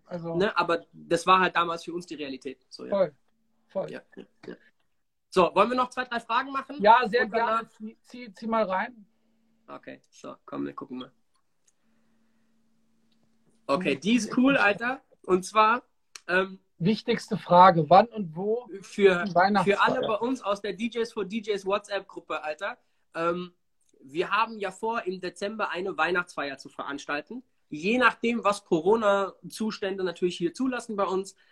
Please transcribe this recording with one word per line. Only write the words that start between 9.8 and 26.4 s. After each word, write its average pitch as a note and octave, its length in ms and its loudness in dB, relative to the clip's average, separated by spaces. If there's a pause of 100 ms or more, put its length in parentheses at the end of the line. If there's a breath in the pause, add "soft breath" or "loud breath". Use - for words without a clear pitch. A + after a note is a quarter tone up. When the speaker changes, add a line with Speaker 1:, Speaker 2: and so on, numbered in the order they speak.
Speaker 2:
so, C3+ 340 -18
komm, C#3+ 220 -8
wir C#3 80 -10
gucken B2+ 240 -12
mal. B2+ 140 -16 (2500)
Okay, C#3 300 0
die F#3+ 200 2
ist G#3+ 200 -2
cool, C4 220 4
Alter. A3+ 420 0 (220)
Und F#3 240 0
zwar, A3 360 4 (460)
ähm, F#3+ 300 0 (200)
Speaker 1:
Wichtigste G#3+ 600 -2
Frage, F3 500 8
wann F#3+ 180 8
und F#3 280 -8
wo G#3+ 340 -4 (140)
Speaker 2:
für, F#3 420 2
Speaker 1:
die F3+ 100 -4
Weihnachtsfeier? G3 420 4
Speaker 2:
für F#3 60 2
alle A#3+ 240 0
bei A3 100 -2
uns B3 260 -4
aus G3+ 180 -4
der G#3 120 -8
D G#3 160 -6
Js A3+ 240 -6
for G#3 120 -6
D F#3+ 140 -6
Js G3+ 260 -6
WhatsApp-Gruppe, F#3+ 800 -6
Alter. G3 340 -8 (380)
Ähm, F3 400 -4 (480)
wir D#3 280 -6
haben A3 280 -2
ja F#3+ 140 -6
vor, A3+ 320 -6
im F#3 160 -8
Dezember G3+ 500 -6
eine F3 260 -8
Weihnachtsfeier D#3 640 -4